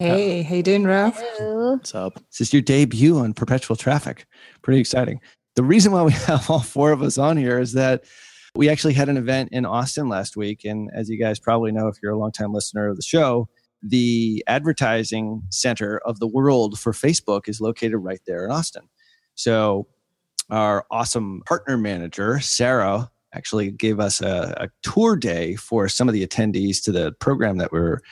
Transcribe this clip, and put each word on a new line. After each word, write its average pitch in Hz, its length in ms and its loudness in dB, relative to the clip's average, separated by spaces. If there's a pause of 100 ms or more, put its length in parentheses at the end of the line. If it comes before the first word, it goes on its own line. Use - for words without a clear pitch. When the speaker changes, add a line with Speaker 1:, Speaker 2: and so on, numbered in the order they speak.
Speaker 1:
Hey, 175 420 2
how 165 140 -2
you 175 80 2
doing, 196 200 4
Ralph? 196 360 2 (160)
Speaker 2:
Hello. 220 380 -2
Speaker 3:
What's - 200 -8
up? 92 200 -6 (160)
Speaker 4:
This - 100 -10
is - 120 -2
your 143 100 6
debut 135 540 4
on 117 160 0
Perpetual 120 440 -2
Traffic. - 500 -2 (360)
Pretty 135 180 4
exciting. 127 400 -2 (340)
The 123 80 2
reason 196 300 6
why 180 100 4
we 160 100 6
<laughs> - 140 0
have 147 240 0
all 160 80 4
four 143 320 2
of 143 100 2
us 135 160 0
on 151 200 2
here 123 240 2
is 123 140 -2
that 131 280 2 (540)
we 147 120 4
actually 151 260 2
had 139 140 2
an 143 80 0
event 131 360 -2
in 127 140 -2
Austin 123 420 -2
last 98 280 -4
week. 104 280 -6
And 107 280 -6
as 110 160 -6
you 110 80 -6
guys 110 220 -2
probably 113 320 0
know, 110 160 -2
if 104 160 -4
you're 104 80 -4
a 107 80 -2
longtime 107 340 -4
listener 104 360 -4
of 101 80 -4
the - 60 -10
show, 127 460 0 (340)
the 117 680 0
advertising 113 1000 -2
center 107 500 -2
of 110 200 -6
the 113 100 -4
world 123 480 2
for - 160 -4
Facebook 107 560 0
is 107 120 -6
located 113 380 -2
right 92 280 -6
there 90 180 -6
in 104 60 -6
Austin. - 380 -6 (480)
So 107 500 0 (640)
our 107 400 0
awesome 110 560 -4
partner 160 300 -2
manager, 101 640 -2
Sarah, 120 720 0 (200)
actually 101 400 -4
gave 110 260 -2
us 101 220 -2
a, 90 380 -4
a - 100 -8 (200)
tour 220 280 4
day 85 400 -2
for 104 320 -2
some 127 200 0
of 113 60 2
the 98 100 0
attendees 98 600 -2
to 107 80 0
the 85 260 0
program 110 400 0
that 87 140 -4
we're 82 260 0 (140)